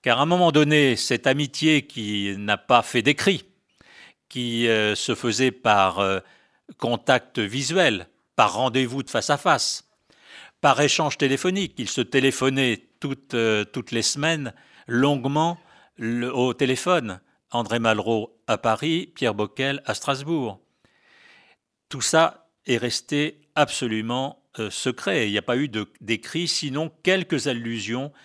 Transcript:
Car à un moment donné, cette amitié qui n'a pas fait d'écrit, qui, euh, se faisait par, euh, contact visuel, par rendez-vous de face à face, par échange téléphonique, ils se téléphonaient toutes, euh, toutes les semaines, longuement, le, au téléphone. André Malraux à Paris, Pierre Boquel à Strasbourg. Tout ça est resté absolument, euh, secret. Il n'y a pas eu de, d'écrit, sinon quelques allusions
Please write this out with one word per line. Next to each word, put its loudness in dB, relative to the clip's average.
Car 4
à 4
un 4
moment 4
donné, 4
cette -2
amitié 2
qui -4
n'a -2
pas 4
fait 0
d'écrit, 2
qui, -2
euh, 2
se -2
faisait 0
par, 2
euh, 0
contact 0
visuel, 0
par 4
rendez-vous -2
de -12
face -2
à 2
face, -2
par 4
échange 0
téléphonique, 0
ils -6
se -4
téléphonaient 0
toutes, -10
euh, 0
toutes -10
les -2
semaines, -2
longuement, 0
le, -4
au 2
téléphone. 0
André -2
Malraux 0
à 0
Paris, -2
Pierre -2
Boquel -4
à -4
Strasbourg. -4
Tout -10
ça 0
est 2
resté -4
absolument, -2
euh, -6
secret. -2
Il -2
n'y 0
a -2
pas -2
eu -2
de, -6
d'écrit, -4
sinon -4
quelques -2
allusions -6